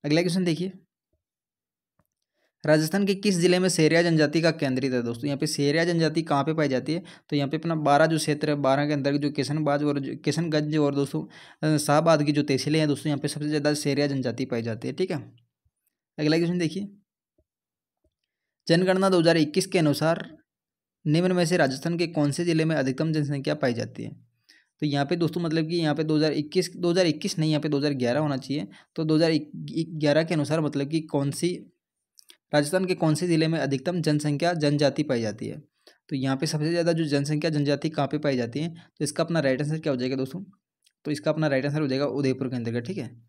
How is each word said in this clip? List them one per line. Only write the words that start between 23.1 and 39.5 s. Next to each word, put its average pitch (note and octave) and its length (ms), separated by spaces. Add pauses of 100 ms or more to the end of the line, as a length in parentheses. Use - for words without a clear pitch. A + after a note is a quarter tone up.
जनसंख्या D3 420
पाई B2 180
जाती A2+ 300
है? - 240 (540)
तो D3+ 40
यहाँ C#3+ 200
पे F3 100
दोस्तों E3+ 260
मतलब D#3+ 280
कि E3+ 60
यहाँ D#3 200
पे D#3+ 80
दो D#3 140
हज़ार D3+ 160
इक्कीस, D3+ 420
दो F3 160
हज़ार F3+ 140
इक्कीस D#3+ 340
नहीं, D#3 100
यहाँ D3+ 120
पे D#3 80
दो D3 80
हज़ार D3 180
ग्यारह B2 240
होना D3 180
चाहिए। D3 300 (280)
तो E3 100
दो D#3 100
हज़ार D#3+ 160 (640)
ग्यारह D3+ 280
के E3+ 100
अनुसार D3+ 280
मतलब C#3+ 280
कि D#3+ 180
कौन C#3+ 240
सी, E3+ 180 (1040)
राजस्थान D3+ 320
के F3+ 100
कौन D#3 200
से F3 120
ज़िले D#3+ 200
में D#3+ 120
अधिकतम C#3 420
जनसंख्या D3+ 540
जनजाति D3 480
पाई C3 180
जाती A2 260
है? D3+ 140 (480)
तो D3+ 60
यहाँ C3+ 220
पे D#3 100
सबसे D3+ 220
ज़्यादा E3+ 240
जो E3 120
जनसंख्या D3 440
जनजाति D3 400
कहाँ D3 180
पे D3+ 100
पाई C#3+ 200
जाती A#2+ 220
है, E3 100
तो - 340
इसका D3+ 200
अपना E3 160
राइट C3+ 220